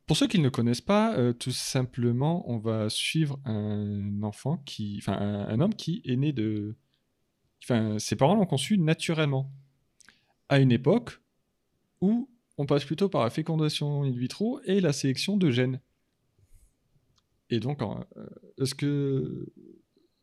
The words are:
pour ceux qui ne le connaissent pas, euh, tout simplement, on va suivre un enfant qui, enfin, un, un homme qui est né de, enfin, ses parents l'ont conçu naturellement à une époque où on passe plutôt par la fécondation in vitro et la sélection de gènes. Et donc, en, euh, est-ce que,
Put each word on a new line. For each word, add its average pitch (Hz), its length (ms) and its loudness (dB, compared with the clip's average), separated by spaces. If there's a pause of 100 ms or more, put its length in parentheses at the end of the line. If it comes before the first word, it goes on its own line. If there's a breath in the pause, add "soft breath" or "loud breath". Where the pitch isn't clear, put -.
pour 156 100 4
ceux 277 120 2
qui 196 100 2
ne 151 60 4
le 127 80 4
connaissent 120 280 2
pas, 214 380 2
euh, 120 140 2
tout 120 180 -6
simplement, 127 1000 0
on 117 100 -2
va 110 300 0
suivre 143 560 -2
un 104 760 -2
enfant 107 360 -4
qui, 107 420 -8
enfin, 101 180 -4
un, 101 300 -2
un 113 120 0
homme 214 140 2
qui 175 300 -6
est 131 100 -2
né 143 180 0
de, 107 440 -4 (880)
enfin, 110 340 0
ses - 160 -2
parents 156 220 4
l'ont 208 100 4
conçu 190 320 0
naturellement 151 720 0 (960 soft breath)
à 139 120 6
une 135 100 8
époque 170 500 2 (800)
où 220 300 2 (260)
on 143 100 -2
passe 143 180 2
plutôt 185 240 0
par 139 160 2
la 117 60 2
fécondation 151 760 0
in 135 80 0
vitro 160 520 -4
et 196 160 2
la 160 120 2
sélection 135 440 -2
de 180 140 4
gènes. 127 300 2 (1700)
Et 120 80 0
donc, 135 240 -4
en, 117 240 -6 (100)
euh, - 100 -16 (360)
est-ce 135 140 -2
que, 139 760 -2 (720)